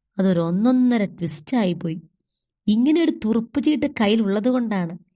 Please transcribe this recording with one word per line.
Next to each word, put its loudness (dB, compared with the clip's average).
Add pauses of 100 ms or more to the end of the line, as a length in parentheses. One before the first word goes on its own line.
(180)
അതൊരു 2
ഒന്നൊന്നര 2
ട്വിസ്റ്റ് -6
ആയിപ്പോയി. -2 (640)
ഇങ്ങനെ 2
ഒരു 2 (120)
തുറുപ്പ് -2
ചീട്ട് 0 (140)
കയ്യിലുള്ളത് 2
കൊണ്ടാണ് -2 (180)